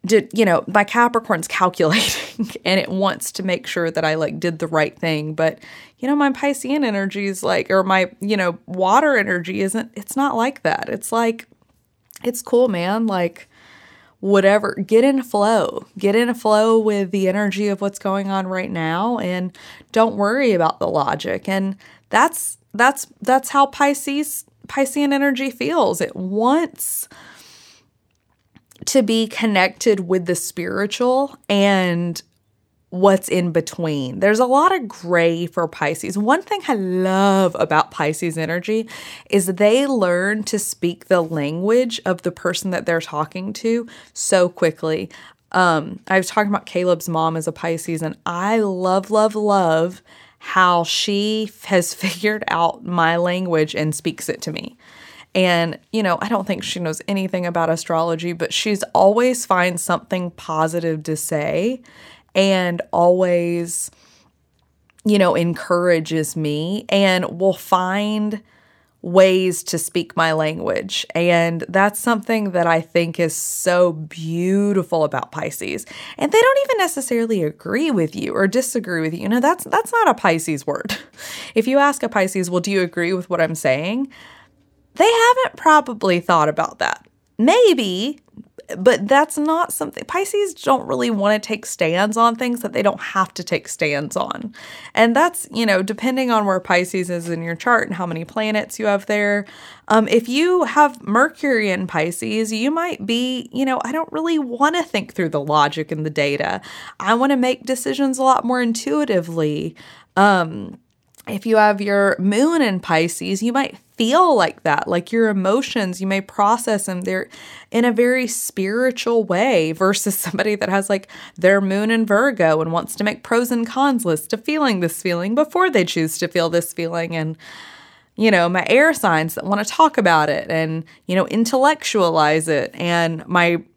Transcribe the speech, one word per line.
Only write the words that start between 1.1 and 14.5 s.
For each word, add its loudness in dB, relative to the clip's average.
calculating 0
<laughs> -16
and 0
it -4
wants -2
to -10
make -2
sure -2
that -4
I, 0
like, -4
did -4
the -6
right 0
thing. -4
But, -2
you -6
know, 0
my 2
Piscean -2
energy -2
is -6
like, -2
or 4
my, -4
you -2
know, -2
water 2
energy -2
isn't, -4
it's -12
not -2
like -4
that. -2
It's -8
like, -2
"It's -6
cool, 2
man. -2
Like, -4
whatever, 2